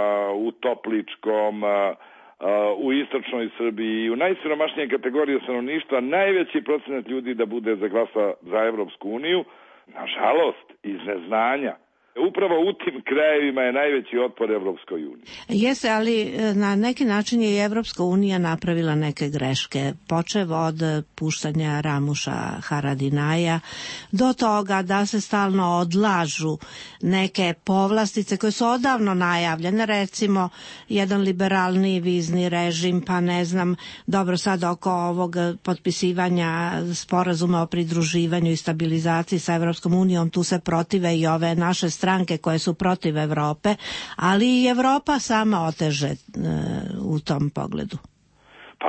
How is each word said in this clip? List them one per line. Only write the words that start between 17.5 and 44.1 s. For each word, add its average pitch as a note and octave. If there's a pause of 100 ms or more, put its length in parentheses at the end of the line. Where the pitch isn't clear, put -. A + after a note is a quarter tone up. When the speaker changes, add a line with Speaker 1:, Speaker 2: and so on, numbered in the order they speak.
Speaker 2:
i G3+
Evropska A3
unija F#3+
napravila E3
neke D3+
greške, C3+ (160)
počev E3+
od, D#3+
e, D#3 (140)
puštanja D#3
Ramuša C#3+ (300)
Haradinaja D3 (520)
do B3
toga G3+
da G3
se G#3
stalno G3 (160)
odlažu E3+ (440)
neke F#3+ (120)
povlastice G3
koje G#3+
su A#3
odavno A#3+
najavljene, F3
recimo G3 (400)
jedan G3+
liberalniji F#3+
vizni F3
režim, F3
pa F#3
ne F3
znam, F3+ (320)
dobro, F3+
sad F#3
oko F3
ovog F3 (280)
potpisivanja F3 (220)
sporazuma F3
o E3
pridruživanju E3
i D#3+
stabilizaciji E3
sa E3+
Evropskom E3+
unijom, F3+
tu F3
se F3
protive E3+
i D#3+
ove E3
naše F3 (160)
stranke F#3 (100)
koje D#3+
su F3+ (120)
protiv F3+
Evrope, D3+ (600)